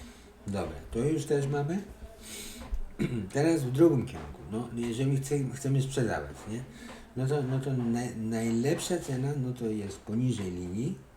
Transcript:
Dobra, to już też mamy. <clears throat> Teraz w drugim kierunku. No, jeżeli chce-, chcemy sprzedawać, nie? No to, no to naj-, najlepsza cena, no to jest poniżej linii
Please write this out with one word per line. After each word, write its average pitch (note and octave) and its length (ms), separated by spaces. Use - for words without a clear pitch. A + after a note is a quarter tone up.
Dobra, E2+ 300
to A2+ 80
już C#3+ 260
też C#3 220
mamy. D3 360
<clears throat> A2+ 340
Teraz D#3 300
w B2 80
drugim C#3 340
kierunku. - 340
No, A2+ 240
jeżeli A#2+ 420
chce-, C3+ 360
chcemy C3+ 280
sprzedawać, E2+ 540
nie? B2 120
No C3 100
to, D3 160
no C3 160
to C#3 100
naj-, A#2+ 480
najlepsza A#2 800
cena, C3+ 300
no B2+ 100
to A#2+ 120
jest G#2+ 340
poniżej G#2+ 520
linii F2+ 460